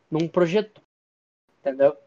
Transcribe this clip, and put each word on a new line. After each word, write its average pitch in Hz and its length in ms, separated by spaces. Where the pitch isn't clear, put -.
num 160 160
projetor, 180 560
entendeu? 139 480